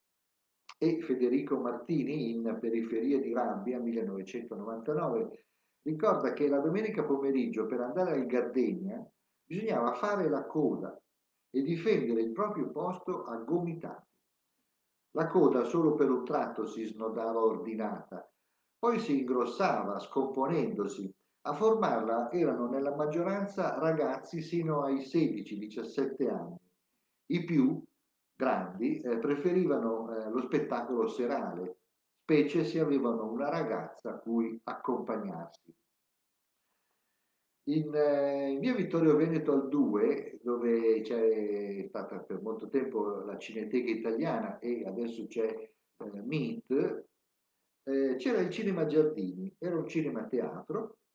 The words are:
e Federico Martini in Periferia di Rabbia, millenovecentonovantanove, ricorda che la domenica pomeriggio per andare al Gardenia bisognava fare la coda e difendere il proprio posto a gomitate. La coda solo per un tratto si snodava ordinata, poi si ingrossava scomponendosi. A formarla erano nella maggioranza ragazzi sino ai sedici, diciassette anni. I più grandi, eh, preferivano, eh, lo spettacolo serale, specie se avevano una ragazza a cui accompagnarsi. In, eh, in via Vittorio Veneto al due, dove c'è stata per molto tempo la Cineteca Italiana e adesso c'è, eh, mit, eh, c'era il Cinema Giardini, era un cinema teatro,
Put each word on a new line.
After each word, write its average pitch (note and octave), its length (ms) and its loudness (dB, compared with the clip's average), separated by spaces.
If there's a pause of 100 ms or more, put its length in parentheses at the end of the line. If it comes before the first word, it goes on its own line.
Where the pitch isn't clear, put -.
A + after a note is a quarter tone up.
(800)
e D#3+ 220 2
Federico B2+ 560 2
Martini B2 760 -2
in A2+ 260 -2
Periferia A#2 600 0
di A#2 140 -2
Rabbia, A2+ 460 -2
millenovecentonovantanove, A2+ 1700 -4 (360)
ricorda D#3 520 2
che D3 140 2
la C#3 120 4
domenica E3+ 440 0
pomeriggio C3+ 600 2
per B2 140 -2
andare D#3+ 320 0
al C3 160 0
Gardenia A2 760 0 (400)
bisognava D#3+ 500 0
fare G3+ 360 0
la C3+ 160 0
coda G2+ 500 0 (540)
e C3 140 0
difendere C#3+ 580 2
il A2+ 100 -2
proprio G3+ 380 -2
posto F3+ 540 -6
a A#2 140 -8
gomitate. D#3+ 680 -4 (1120)
La D#3+ 120 0
coda B2+ 360 6
solo D#3+ 320 2
per C3+ 160 4
un B2 120 0
tratto A#2 440 -2
si G#2+ 160 -8
snodava A2+ 560 -4
ordinata, G#2+ 880 -2 (480)
poi A#3 220 2
si C3+ 220 0
ingrossava A2+ 800 0
scomponendosi. G#2 1120 -2 (360)
A D3 60 -2
formarla D3 760 2
erano C3 360 2
nella C#3 260 0
maggioranza E3 840 0
ragazzi D#3+ 600 0
sino D#3 420 0
ai C3+ 180 0
sedici, A2 560 0
diciassette A#2 720 -2
anni. G2 300 -6 (680)
I E3+ 180 0
più D#3 380 4 (520)
grandi, G#2 640 0
eh, A#2+ 180 -2
preferivano, C3+ 960 2
eh, A2 160 -4
lo A#2+ 120 0
spettacolo A#2+ 640 0
serale, G#2 720 -4 (440)
specie D3+ 440 4
se - 140 0
avevano A#2 520 2
una C#3 180 -2
ragazza A#2 640 -4
a A2+ 80 -10
cui A2+ 420 0
accompagnarsi. G#2+ 1120 -6 (2000)
In, D3 260 0
eh, C#3+ 560 2
in C3+ 80 -2
via B3 160 2
Vittorio D#3+ 400 4
Veneto D#3 380 2
al C3+ 160 2
due, A#2 720 2
dove A#2 580 2
c'è G#2 840 0
stata G2 320 -8
per F#2 220 -8
molto G#2+ 280 -6
tempo G#2+ 540 0
la G2+ 140 -8
Cineteca A2+ 520 -2
Italiana A2+ 720 -2
e A#2 260 -4
adesso A2+ 400 -6
c'è, A2+ 240 -2
eh, G#2+ 720 -12
mit, C#3 840 -2 (800)
eh, C3+ 340 2
c'era A#3 220 0
il F3 120 0
Cinema F#3 340 0
Giardini, F3+ 720 0
era E3+ 200 -2
un - 100 -4
cinema C3+ 380 -2
teatro, - 720 -4 (180)